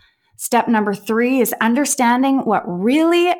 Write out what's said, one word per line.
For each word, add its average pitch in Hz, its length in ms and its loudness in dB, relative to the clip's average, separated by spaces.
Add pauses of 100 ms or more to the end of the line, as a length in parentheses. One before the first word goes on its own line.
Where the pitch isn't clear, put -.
(380)
Step - 300 -2
number 208 260 0
three 233 460 -2
is - 220 0
understanding 262 800 0
what 214 280 0
really 320 720 0